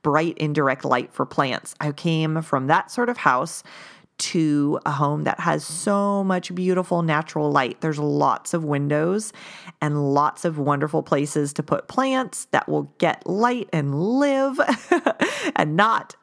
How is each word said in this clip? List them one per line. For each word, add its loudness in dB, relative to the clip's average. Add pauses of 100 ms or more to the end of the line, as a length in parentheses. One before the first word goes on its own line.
bright 2
indirect 0
light 0
for -2
plants. -2
I -2
came 0
from -2
that 2
sort -2
of -4
house 0 (560)
to 2
a -8
home 0
that -2
has 0
so -2
much -2
beautiful 0
natural 0
light. 0
There's -2
lots 0
of -2
windows 0 (500)
and 2
lots 2
of 0
wonderful 0
places 0
to -4
put -2
plants -2
that 0
will -2
get 0
light 0
and 0
live 0 (520)
<laughs> -2
and 2
not 2